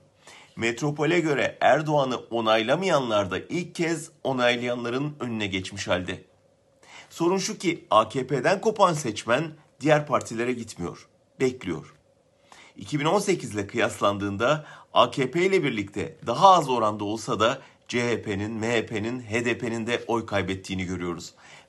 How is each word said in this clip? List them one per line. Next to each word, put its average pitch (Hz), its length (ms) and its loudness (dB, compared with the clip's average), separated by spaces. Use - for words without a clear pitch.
Metropol'e 147 640 0
göre 139 400 -2
Erdoğan'ı 139 560 2
onaylamayanlar 113 1120 0
da 92 80 -4
ilk 175 360 -6
kez 160 360 -2
onaylayanların 123 960 -2
önüne 113 260 -4
geçmiş 95 420 -6
halde. 92 360 -2
Sorun 175 280 2
şu 190 200 -4
ki - 320 -4
A 110 180 4
K 127 180 -4
P'den 160 340 0
kopan 190 340 4
seçmen 135 580 -2
diğer 151 260 4
partilere 120 460 -2
gitmiyor, 101 560 -10
bekliyor. 110 540 -4
İki 147 240 -6
bin 143 40 -2
on 180 140 4
sekiz 147 360 -2
ile 101 120 -4
kıyaslandığında 104 1000 0
A 123 160 6
K 127 200 -2
P 175 160 2
ile 190 160 4
birlikte 104 640 -4
daha 123 220 6
az 165 200 8
oranda 107 360 0
olsa 107 360 -4
da 123 220 2
C 120 220 0
H 104 120 -2
P'nin, 104 300 -4
M 113 200 -2
H 110 140 0
P'nin, 117 340 -4
H 117 240 -2
D 117 140 0
P'nin 113 280 -4
de 117 200 -2
oy 113 200 -2
kaybettiğini 95 580 -4
görüyoruz. 87 500 -6